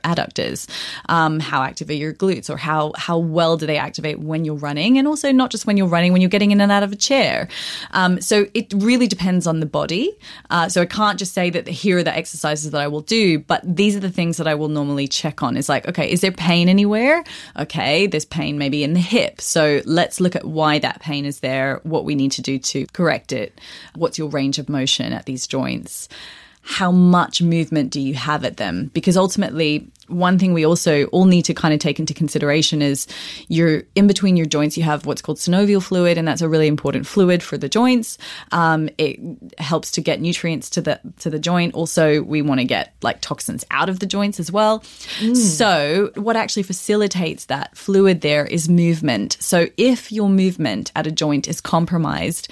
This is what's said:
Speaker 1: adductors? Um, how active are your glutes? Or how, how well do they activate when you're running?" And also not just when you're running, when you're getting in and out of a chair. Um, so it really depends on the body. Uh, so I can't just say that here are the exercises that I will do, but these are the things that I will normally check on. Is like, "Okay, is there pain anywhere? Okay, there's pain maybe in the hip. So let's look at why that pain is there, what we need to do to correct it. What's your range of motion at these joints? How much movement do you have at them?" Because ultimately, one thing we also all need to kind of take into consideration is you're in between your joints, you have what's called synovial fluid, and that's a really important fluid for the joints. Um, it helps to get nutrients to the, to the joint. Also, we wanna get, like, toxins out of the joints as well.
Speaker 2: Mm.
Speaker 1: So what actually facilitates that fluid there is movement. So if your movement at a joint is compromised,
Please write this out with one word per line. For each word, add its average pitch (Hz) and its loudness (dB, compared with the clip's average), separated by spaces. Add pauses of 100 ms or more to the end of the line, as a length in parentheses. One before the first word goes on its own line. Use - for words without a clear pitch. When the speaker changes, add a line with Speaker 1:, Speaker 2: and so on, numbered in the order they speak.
Speaker 1:
adductors? - -4 (400)
Um, 160 2
how 143 -2
active 151 -8
are 156 -6
your 151 -6
glutes? 190 -2
Or 139 -6
how, 151 -2
how 170 -2
well 165 2
do 156 -6
they 147 0
activate 151 -6
when 156 -4
you're 151 -6
running?" 151 2
And 277 2
also 294 0
not 262 4
just - -10
when 208 2
you're 190 4
running, 170 4
when 180 6
you're 180 4
getting 202 2
in 202 4
and 202 4
out 202 2
of 202 -2
a 208 -8
chair. 202 0 (460)
Um, 180 2
so 208 2
it 220 -4
really 233 4
depends 180 0
on 160 2
the 156 -2
body. 170 -2 (360)
Uh, 170 2
so 180 2
I - 0
can't 208 0
just 190 -6
say 180 0
that 170 -4
here 185 0
are 170 2
the 160 -2
exercises 156 -4
that 147 -2
I 143 0
will 151 -4
do, 185 2
but - -2
these 202 2
are 196 -6
the 190 -4
things 170 -2
that 160 -4
I 160 2
will 151 -2
normally 143 -2
check - -6
on. 120 -2
Is 135 -4
like, 139 -2
"Okay, 175 -2
is 180 0
there 190 2
pain 175 2
anywhere? 220 2 (340)
Okay, 147 0
there's 160 -2
pain 151 -6
maybe 143 -2
in 147 0
the 180 4
hip. - 0
So 151 2
let's 165 0
look 180 2
at - -8
why 156 0
that - -4
pain 143 -6
is 143 -8
there, 135 -2
what 160 -4
we 151 -2
need 135 0
to 131 -8
do 135 -4
to 139 -6
correct 151 -2
it. 110 -8 (340)
What's 165 -2
your 156 -6
range 139 -2
of 135 -10
motion 135 -2
at - -8
these 131 -8
joints? - -6 (580)
How 180 0
much 180 4
movement 165 0
do 143 -4
you 135 -2
have 143 -4
at - -6
them?" 95 -4
Because 175 2
ultimately, 165 0 (200)
one 180 2
thing 185 2
we 160 2
also 156 2
all 185 4
need 180 6
to 165 -2
kind 156 0
of 147 2
take 147 -2
into 156 -4
consideration 147 0
is 139 0 (440)
you're 165 2 (120)
in 202 6
between 190 4
your 160 2
joints, 147 0
you 170 0
have 151 0
what's - -4
called - -6
synovial 196 4
fluid, 175 2
and 165 0
that's 160 -2
a 160 0
really 156 4
important 147 -2
fluid 180 2
for - -8
the 139 -6
joints. 247 2 (340)
Um, 160 2
it 151 -2 (400)
helps 156 -4
to 165 -4
get 147 -2
nutrients 165 -4
to 175 -2
the, - -2 (200)
to 170 -8
the 151 -4
joint. 175 0
Also, 156 2
we 151 -2
wanna 131 2
get, 101 -2 (100)
like, - -4
toxins - -8
out 156 0
of 185 -4
the 202 -4
joints 202 -4
as 170 -8
well. 214 2 (400)
Speaker 2:
Mm. 226 2
Speaker 1:
So 175 2
what 220 0
actually 208 -2
facilitates 185 -2
that - -6
fluid 190 4
there 147 2
is 160 -2
movement. 160 2
So 170 2 (100)
if 240 2
your 208 0
movement 185 0
at 156 -2
a 156 -2
joint 147 0
is - -6
compromised, 170 -2